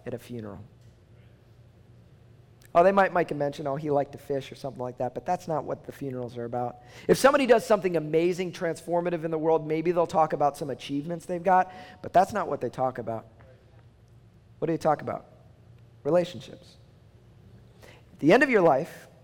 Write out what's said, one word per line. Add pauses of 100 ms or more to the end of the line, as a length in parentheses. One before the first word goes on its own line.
at
a
funeral. (2250)
Oh,
they
might
make
a
mention,
"Oh,
he
liked
to
fish,"
or
something
like
that,
but
that's
not
what
the
funerals
are
about. (300)
If
somebody
does
something
amazing,
transformative
in
the
world,
maybe
they'll
talk
about
some
achievements
they've
got, (300)
but
that's
not
what
they
talk
about. (1300)
What
do
they
talk
about? (760)
Relationships. (1080)
At
the
end
of
your
life, (160)